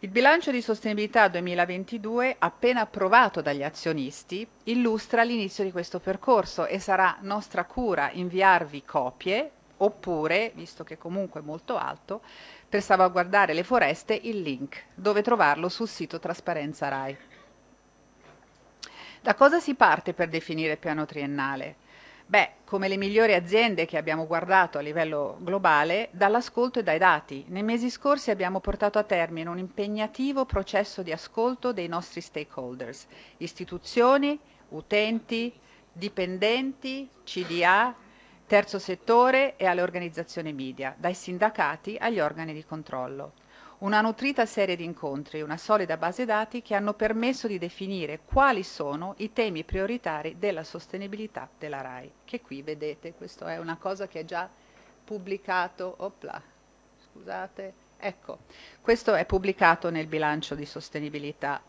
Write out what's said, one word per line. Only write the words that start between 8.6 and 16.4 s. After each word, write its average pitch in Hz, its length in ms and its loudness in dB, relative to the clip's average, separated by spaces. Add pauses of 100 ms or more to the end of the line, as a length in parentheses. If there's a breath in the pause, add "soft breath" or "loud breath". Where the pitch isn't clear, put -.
copie, 185 640 -2 (280)
oppure, 185 760 0
visto 165 280 -14
che 156 140 -16
comunque 180 420 -8
è 143 40 -16
molto 160 340 -8
alto, 185 420 -8 (480 loud breath)
per 202 140 0
salvaguardare 185 720 6
le 175 100 0
foreste, 165 480 2
il 214 300 -4
link, 139 420 -8 (100)
dove 208 280 2
trovarlo 180 480 4
sul 226 180 -6
sito 165 300 -8
Trasparenza 156 720 -6